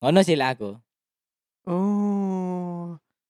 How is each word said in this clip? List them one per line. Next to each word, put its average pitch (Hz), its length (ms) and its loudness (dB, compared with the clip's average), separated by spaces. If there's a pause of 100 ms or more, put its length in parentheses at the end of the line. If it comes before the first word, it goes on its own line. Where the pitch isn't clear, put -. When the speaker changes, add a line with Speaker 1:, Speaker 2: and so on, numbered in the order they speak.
Speaker 1:
Ngono 160 180 6
sih 175 120 4
lek 135 180 2
aku. 110 200 -6 (960)
Speaker 2:
Oh. 185 1300 -2 (340)